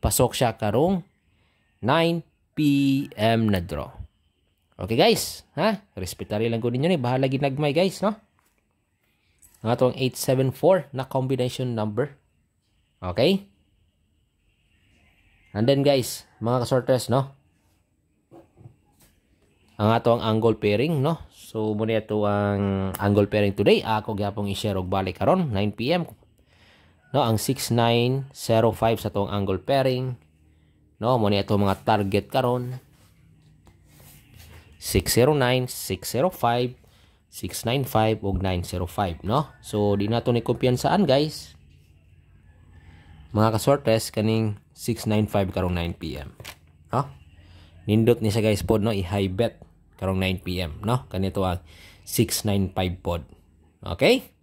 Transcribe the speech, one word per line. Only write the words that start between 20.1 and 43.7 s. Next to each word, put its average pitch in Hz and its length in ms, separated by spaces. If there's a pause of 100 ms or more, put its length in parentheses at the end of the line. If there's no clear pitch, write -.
angle 110 320
pairing, 131 480
no? 160 240
So, 107 480
muna 110 240
ito 107 240
ang 101 720
angle 101 320
pairing 104 240
today. 127 320
Ako 107 320
gyapong 101 320
i-share 98 320
og 90 80
balik 95 320
karon, 151 320
nine 101 240
P 123 160
M. 170 160 (1040)
No, 135 80
ang 113 160
six - 320
nine 120 640
zero 113 400
five 113 240
sa 101 160
atong 98 160
angle 95 320
pairing. 127 560 (880)
No, 123 160
muna 101 240
ito - 80
mga 98 320
target 101 480
karon. 123 480 (2000)
Six - 320
zero 139 240
nine, 127 320
six - 400
zero 165 240
five, 123 400 (560)
six - 400
nine 131 160
five, 110 400
ug 95 160
nine 92 240
zero 90 240
five, 90 320
no? 131 400
So, 104 340
di 101 140
na 117 160
to 123 80
ni 117 80
kumpiyansaan, 127 640
guys. 147 480 (1800)
Mga 110 240
ka-Swortres, 113 560